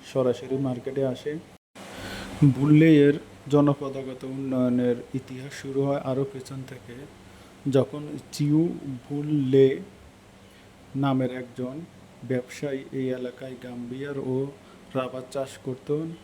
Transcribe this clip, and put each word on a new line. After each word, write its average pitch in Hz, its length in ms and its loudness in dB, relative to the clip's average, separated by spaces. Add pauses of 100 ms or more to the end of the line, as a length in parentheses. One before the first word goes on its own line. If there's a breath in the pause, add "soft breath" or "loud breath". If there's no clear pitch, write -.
(100)
সরাসরি 127 460 0 (100)
মার্কেটে 131 360 -4 (120)
আসে। 147 180 -8 (1200 loud breath)
বুনলে 151 340 8 (180)
এর 143 80 6 (380)
জনপদগত 135 680 2 (140)
উন্নয়নের 123 600 2 (220)
ইতিহাস 131 340 -10 (100)
শুরু 135 240 -2
হয় 139 240 -2
আরও 135 220 0
পেছন 135 260 -12 (120)
থেকে, 120 240 -16 (840 loud breath)
যখন 147 260 2 (320)
চিউ 147 260 2 (440)
বুন 143 220 -6 (260)
লে 135 160 8 (1400 loud breath)
নামের 131 260 2 (120)
একজন 127 320 -8 (560)
ব্যবসায়ী 135 500 -4 (180)
এই 131 80 -2 (120)
এলাকায় 127 460 -10
গাম্বিয়ার 123 520 -10 (160)
ও 127 40 0 (600 loud breath)
রাবার 127 280 -4 (100)
চাষ 139 160 -4 (160)
করতেন। 147 400 -4 (180)